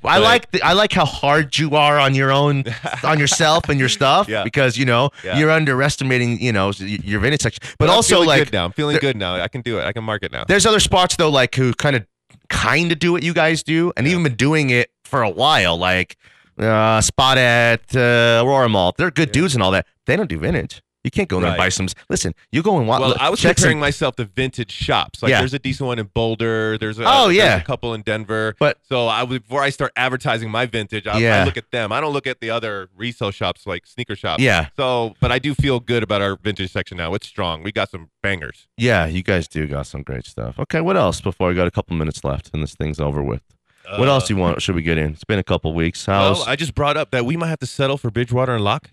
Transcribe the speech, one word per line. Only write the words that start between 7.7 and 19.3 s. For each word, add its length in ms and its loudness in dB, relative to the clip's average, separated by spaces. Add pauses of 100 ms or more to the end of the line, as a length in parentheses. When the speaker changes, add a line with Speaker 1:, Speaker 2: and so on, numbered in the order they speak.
Speaker 1:
But 20 6
I'm 80 6
Speaker 2:
also, 200 4
Speaker 1:
feeling 120 6
Speaker 2:
like, 160 4
Speaker 1:
good 80 -4
now. 140 0
I'm 60 -8
feeling 200 -2
Speaker 2:
there 80 0
Speaker 1:
good 160 0
now. 200 -4
I 120 -4
can 140 -10
do 160 -4
it. 80 -4
I 80 -4
can 100 -8
market 260 -6
now. 160 -8
Speaker 2:
There's 200 2
other 140 4
spots 360 2
though, 140 2
like, 240 2
who 180 2
kinda, 340 -2 (440)
kinda 440 0
do 180 0
what 100 0
you 100 -2
guys 300 2
do, 340 0
and 100 0
Speaker 1:
Yeah. 60 2
Speaker 2:
even 120 0
been 100 0
doing 360 2
it 200 2 (140)
for 180 -2
a 80 0
while, 460 2
like, 400 0 (420)
uh, 420 2
spot 380 2
at, 580 2
uh, 480 4
Aurora 240 2
Mall. 300 2
They're 120 0
good 180 0
Speaker 1:
Yeah. 40 -6 (100)